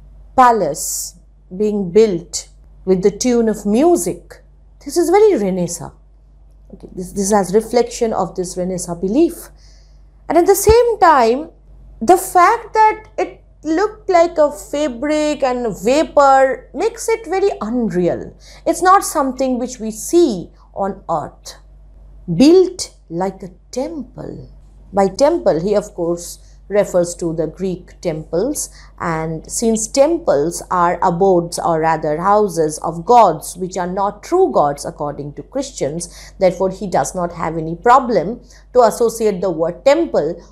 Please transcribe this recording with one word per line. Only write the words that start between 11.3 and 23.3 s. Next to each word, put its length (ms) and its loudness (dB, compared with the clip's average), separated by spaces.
the 180 4
fact 560 2
that 320 2
it 240 -6
looked 460 -2
like 280 2
a 140 4
fabric 880 -4
and 420 -2
vapor 920 4
makes 360 -4
it 160 -2
very 240 0
unreal. 720 -2
It's 160 -2
not 220 4
something 540 -2
which 220 -8
we 120 -8
see 600 0
on 360 -6
earth. 460 -8
"Built 480 4
like 340 -6